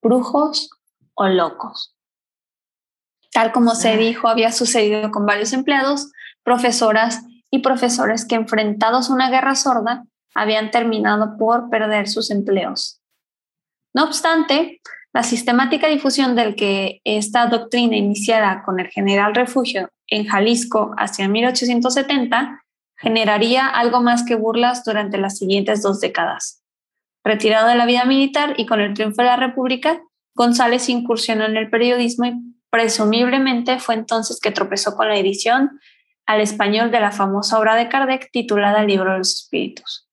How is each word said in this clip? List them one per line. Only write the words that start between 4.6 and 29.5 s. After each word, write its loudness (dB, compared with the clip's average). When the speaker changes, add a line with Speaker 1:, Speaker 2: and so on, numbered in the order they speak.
Speaker 1:
con -2
varios 0
empleados, 0
profesoras 2
y 2
profesores 0
que, -2
enfrentados 0
a 2
una 2
guerra 2
sorda, -2
habían 0
terminado 0
por 0
perder 0
sus -4
empleos. -4
No 4
obstante, 0
la -2
sistemática 0
difusión 2
del 0
que -2
esta 0
doctrina 0
iniciara 0
con -4
el -6
General 0
Refugio -2
en -2
Jalisco 0
hacia -4
mil 2
ochocientos 0
setenta -2
generaría 2
algo 0
más 2
que -2
burlas 0
durante -4
las -4
siguientes 0
dos 0
décadas. -6
Retirado 2
de 4
la 2
vida 2
militar 2
y -4
con 0
el 0
triunfo -2
de 4
la 4
República, -2